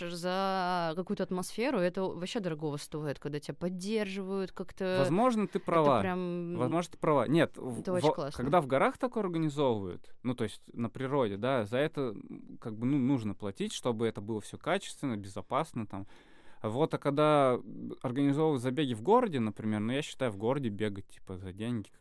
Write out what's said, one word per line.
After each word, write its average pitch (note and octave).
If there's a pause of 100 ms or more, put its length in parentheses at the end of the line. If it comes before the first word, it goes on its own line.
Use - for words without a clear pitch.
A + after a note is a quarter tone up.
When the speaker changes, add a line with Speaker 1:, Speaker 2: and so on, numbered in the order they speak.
(140)
Speaker 1:
за F3+
какую-то F#3
атмосферу, G#3
и F3
это F3+
вообще F#3
дорогого D#3
стоит, D3
когда C#3+
тебя D3+
поддерживают F#3+
как-то. F#3
Speaker 2:
Возможно, G#3
ты -
Speaker 1:
Это -
Speaker 2:
права. D3
Speaker 1:
прям F3
Speaker 2:
Возможно, D3+
ты -
права. C#3+
Нет, C#3+
в-, A#2+
Speaker 1:
это F#3
очень F3+
Speaker 2:
во-, D3+
Speaker 1:
классно. C#3+
Speaker 2:
когда D#3+
в C#3
горах D#3
такое A#3+
организовывают, C#3 (100)
ну, B2
то A#2+
есть - (120)
на A#2
природе, B2+
да, A#2+
за A2
это, D3 (140)
м, -
как A2
бы, A2+
ну, C#3+
нужно B2
платить, G#2
чтобы A#2
это A2
было G#2
все -
качественно, D3
безопасно, G#2
там. F#2+ (640)
Вот, C3
а D3
когда, C#3+ (100)
м, -
организовывают C#3
забеги C3
в G#2+
городе, F#3+
например, G#2+
ну, A2
я C#3
считаю, C3
в G2
городе B2
бегать, G2+
типа, -
за F#2
деньги G#2+ (120)